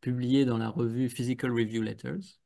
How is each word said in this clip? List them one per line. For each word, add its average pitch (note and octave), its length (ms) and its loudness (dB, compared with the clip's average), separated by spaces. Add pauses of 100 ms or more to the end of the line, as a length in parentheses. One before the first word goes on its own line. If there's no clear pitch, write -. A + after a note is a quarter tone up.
publié B2 440 2
dans A#2 140 2
la A2+ 100 -2
revue A#2+ 400 0
Physical B2 420 -2
Review A2+ 300 0
Letters. B2 640 -8